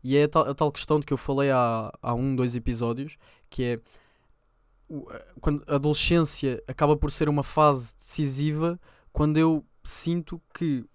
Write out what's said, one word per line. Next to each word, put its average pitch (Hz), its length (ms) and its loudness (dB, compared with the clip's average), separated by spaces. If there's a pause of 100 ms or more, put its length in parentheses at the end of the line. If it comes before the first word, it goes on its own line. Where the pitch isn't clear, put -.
E 131 140 0
é 147 80 6
a 147 40 0
tal, 151 200 2
a 139 60 -4
tal 151 180 0
questão - 280 0
de 143 60 -10
que - 60 -2
eu 135 40 0
falei 139 340 0
há, 117 500 0
há 123 140 -2
um, 131 220 -2
dois 123 180 -2
episódios, 120 640 -4 (320)
que - 160 -4
é 120 160 -2 (1080)
o, 151 220 -12
eh, - 300 -18
quando 147 260 0
a 147 100 0
adolescência 147 920 2
acaba 147 300 2
por 151 140 -2
ser 151 180 0
uma 147 140 2
fase 139 540 2
decisiva, 151 840 -2 (320)
quando 151 260 2
eu 160 260 4 (200)
sinto 170 560 -2 (120)
que 139 320 -2 (100)